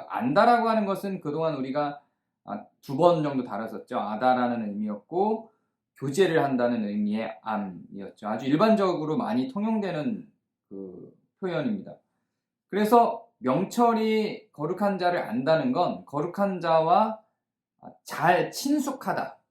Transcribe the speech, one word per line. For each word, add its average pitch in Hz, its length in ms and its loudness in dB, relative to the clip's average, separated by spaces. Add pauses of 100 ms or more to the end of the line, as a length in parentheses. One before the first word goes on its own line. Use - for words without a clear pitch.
안다라고 226 640 4
하는 220 160 2
것은 196 340 -4
그동안 151 360 -2
우리가, 139 460 -4 (440)
아, 101 200 -10 (160)
두 139 140 -10
번 165 260 6
정도 131 220 -2
다뤘었죠. 110 560 -8
아다라는 113 720 0
의미였고 151 800 -4 (460)
교제를 160 440 2
한다는 120 460 0
의미의 104 540 -4
암이었죠. 101 880 -8
아주 120 160 -4
일반적으로 165 720 2
많이 123 320 -2
통용되는 185 760 -4 (440)
그 95 440 -14 (280)
표현입니다. 143 560 -4 (720)
그래서 214 580 2 (120)
명철이 220 1120 0
거룩한 185 460 -2
자를 175 240 0
안다는 131 500 0
건 147 320 -2
거룩한 180 560 -2
자와 170 580 4 (840)
잘 165 460 2
친숙하다의 262 840 -4 (180)